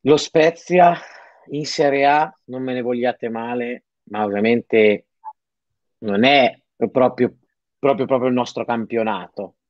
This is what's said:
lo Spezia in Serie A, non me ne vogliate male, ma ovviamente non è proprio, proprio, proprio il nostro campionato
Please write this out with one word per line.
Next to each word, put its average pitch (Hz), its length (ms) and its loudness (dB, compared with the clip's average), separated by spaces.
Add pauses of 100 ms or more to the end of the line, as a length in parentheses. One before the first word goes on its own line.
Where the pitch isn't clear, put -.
lo 143 160 4
Spezia 165 800 2 (520)
in 147 160 -8
Serie 139 400 0
A, 151 280 2 (120)
non 131 180 -10
me 127 100 -6
ne 127 80 -6
vogliate 120 480 -4
male, 120 560 -8 (240)
ma 107 140 -4
ovviamente 107 840 2 (920)
non 104 240 -2
è 135 360 2 (320)
proprio, 127 440 0 (420)
proprio, 139 280 0
proprio 127 240 -2
il 123 60 -2
nostro 120 300 -6
campionato 110 920 -6 (120)